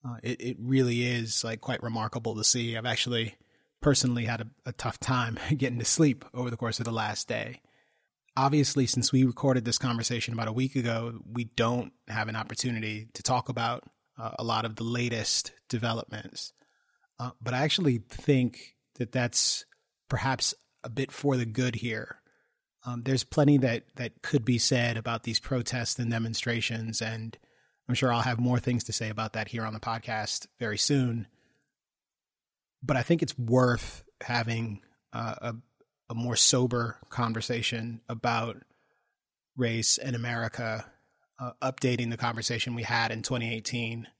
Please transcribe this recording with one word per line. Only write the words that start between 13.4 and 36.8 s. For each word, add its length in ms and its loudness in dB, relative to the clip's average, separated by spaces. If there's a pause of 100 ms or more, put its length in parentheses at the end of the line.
about, 360 -2 (360)
uh, 180 -6
a 60 -4
lot 200 0
of 120 -6
the 80 -6
latest 680 -2 (160)
developments. 840 -6 (680)
Uh, 100 -8 (100)
but 140 -4
I 40 0
actually 400 2 (100)
think 680 2 (220)
that 160 -4
that's 520 0 (440)
perhaps 460 0 (280)
a 60 -10
bit 240 -4
for 240 2
the 100 0
good 300 0
here. 440 -6 (640)
Um, 180 -6
there's 220 2
plenty 340 6
that, 260 2 (120)
that 260 -8
could 220 2
be 140 4
said 380 2
about 280 -4
these 160 0
protests 580 -2
and 120 0
demonstrations, 920 -2
and 360 -6 (520)
I'm 60 2
sure 180 2
I'll 100 2
have 180 0
more 180 4
things 260 0
to 80 -6
say 160 -2
about 240 -4
that 160 -4
here 160 -6
on 80 -4
the 80 -8
podcast 680 -4 (120)
very 200 -2
soon. 480 2 (1600)
But 140 4
I 60 2
think 200 4
it's 160 -2
worth 640 4 (160)
having, 600 -2 (300)
uh, 280 -6
a, 140 -6 (560)
a 40 -6
more 220 -2
sober 600 4 (120)